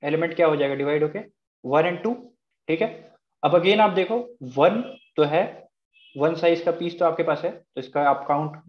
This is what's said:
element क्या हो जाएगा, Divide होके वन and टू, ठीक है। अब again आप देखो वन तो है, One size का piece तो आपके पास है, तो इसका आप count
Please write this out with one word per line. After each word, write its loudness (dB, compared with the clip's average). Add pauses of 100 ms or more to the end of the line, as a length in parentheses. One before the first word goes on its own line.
element -2
क्या 4
हो 4
जाएगा, 0
Divide 0
होके -2 (460)
वन 2
and -2
टू, -6 (340)
ठीक -2
है। -6 (320)
अब 2
again 4
आप 6
देखो -4
वन 0 (180)
तो 2
है, -2 (500)
One 0
size 2
का 0
piece -8
तो 2
आपके 0
पास -2
है, -4
तो -16
इसका 0
आप 0
count -2